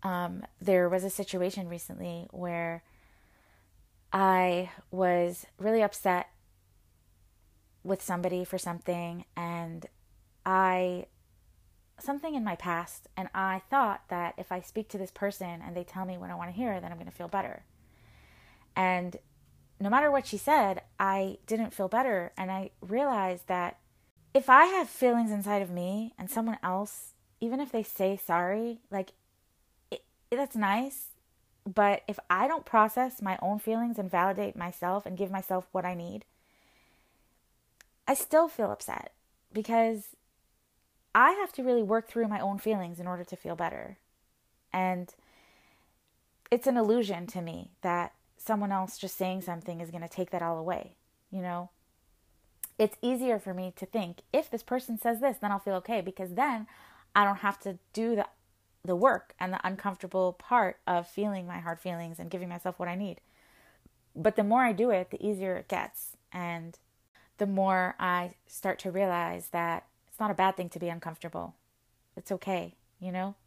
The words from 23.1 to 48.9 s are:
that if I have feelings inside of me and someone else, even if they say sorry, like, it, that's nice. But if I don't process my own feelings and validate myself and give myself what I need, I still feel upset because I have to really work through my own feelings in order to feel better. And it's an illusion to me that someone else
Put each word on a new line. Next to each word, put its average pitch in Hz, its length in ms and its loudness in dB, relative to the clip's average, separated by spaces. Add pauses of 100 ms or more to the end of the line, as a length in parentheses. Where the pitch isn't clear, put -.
that 180 300 -2 (560)
if 269 160 4
I 277 160 12
have 359 240 0
feelings 233 420 2
inside 202 300 0
of 185 80 -4
me 190 480 -4
and 185 120 -8
someone 226 340 -2
else, 190 500 -4 (280)
even 233 180 -2
if 285 120 -4
they 220 120 0
say 196 340 0
sorry, 202 640 0 (100)
like, 190 200 -4 (840)
it, - 120 -10 (280)
that's 269 240 -2
nice. 220 520 0 (580)
But 202 420 4
if 202 120 -6 (100)
I 190 180 4
don't 311 180 0
process 247 560 4
my 190 200 0
own 202 180 0
feelings 226 400 -2
and 190 100 -2
validate 190 460 2
myself 180 500 -4
and 180 120 -8
give 190 140 -2
myself 190 400 -2
what 185 140 -2
I 180 80 -4
need, 180 320 -10 (1800)
I 262 60 4
still 311 340 4
feel 214 240 -2
upset - 400 -8 (400)
because 226 640 2 (1000)
I 254 160 10
have 392 220 -2
to 262 100 -6
really 247 200 4
work 220 240 0
through 226 200 0
my 208 120 0
own 196 180 -2
feelings 185 420 -2
in 175 80 -8
order 180 160 -6
to 180 120 -12
feel 170 200 -8
better. 170 420 -6 (760)
And 185 400 0 (1400)
it's 247 180 2
an 247 100 2
illusion 208 500 2
to 180 140 -8
me 170 280 -10 (120)
that 175 320 -2 (300)
someone 202 280 0
else 190 260 -2